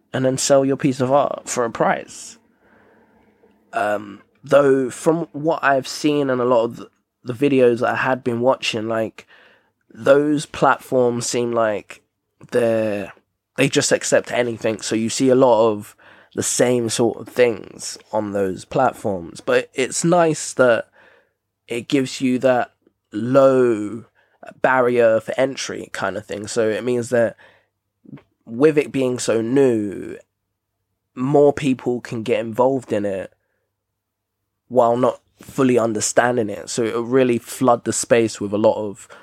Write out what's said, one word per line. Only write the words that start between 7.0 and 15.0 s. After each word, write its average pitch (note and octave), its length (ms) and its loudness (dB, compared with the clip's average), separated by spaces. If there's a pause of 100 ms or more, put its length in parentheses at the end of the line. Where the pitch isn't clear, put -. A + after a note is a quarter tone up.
the B2 120 -10
videos B2 460 2
that A2 100 0
I A2+ 60 -2
had B2+ 280 -2
been A#2 160 -2
watching, A#2+ 480 0
like, A2+ 400 -6 (600)
those C#3+ 560 2
platforms B2 800 0
seem A#2+ 260 -2
like A2 500 -2 (480)
they're, A2 640 -2 (440)
they C#3 120 2
just C3+ 240 -2
accept - 400 0
anything. A#2 480 -2
So - 160 -4
you A2+ 120 -2